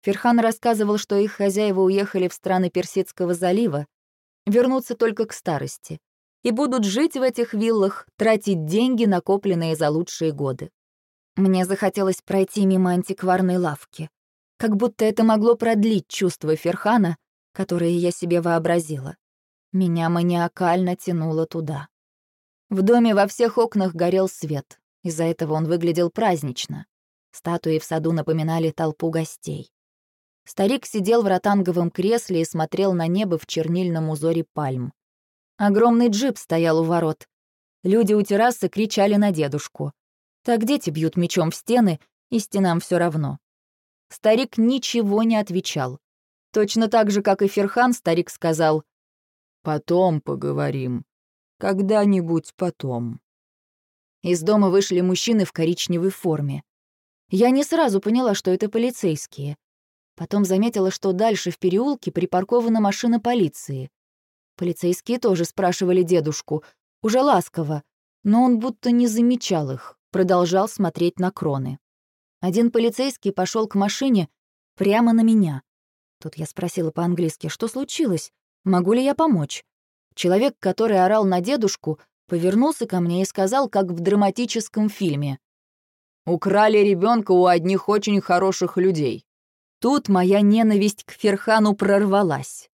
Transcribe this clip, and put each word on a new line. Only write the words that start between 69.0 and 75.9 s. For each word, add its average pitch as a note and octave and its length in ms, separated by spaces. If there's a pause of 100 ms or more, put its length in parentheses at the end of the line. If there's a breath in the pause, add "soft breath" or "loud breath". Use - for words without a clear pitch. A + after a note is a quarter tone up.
замечал A3 640
их, - 260 (140)
продолжал F#3 560
смотреть E3+ 520
на F#3 120
кроны. C#3 480 (640)
Один G3+ 280
полицейский A#3 600
пошёл G#3 380
к - 60
машине G3+ 520 (480)
прямо A3+ 380
на A3+ 80
меня. G3+ 400 (580)